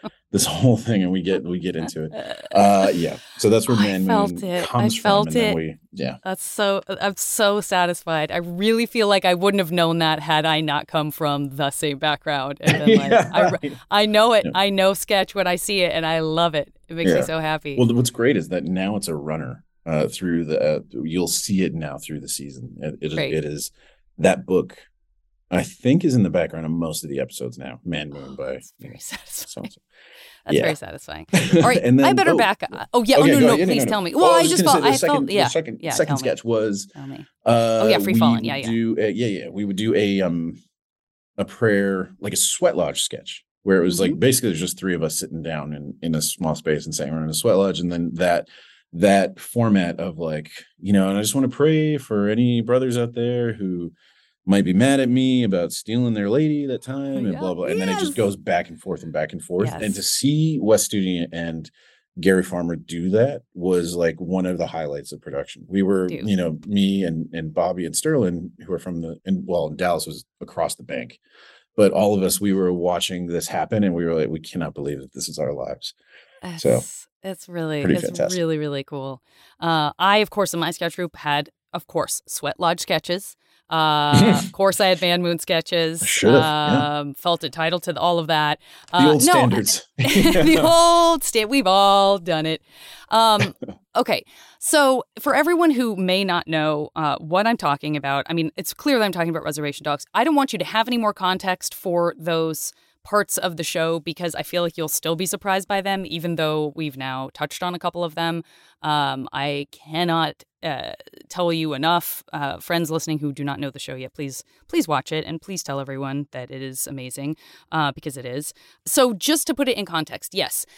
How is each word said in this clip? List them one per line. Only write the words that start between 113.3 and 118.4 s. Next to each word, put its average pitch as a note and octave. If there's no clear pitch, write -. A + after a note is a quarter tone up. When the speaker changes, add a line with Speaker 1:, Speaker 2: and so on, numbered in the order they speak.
Speaker 1:
do C#3
not C#3
know C#3
the C3+
show C3+
yet, B2+
please, C#3
please E4+
watch C#3+
it D#3
and D#3+
please F#3+
tell C#3
everyone C#3
that B2+
it C3
is C3
amazing, C#3
uh, D3+
because C#3+
it B2+
is. C3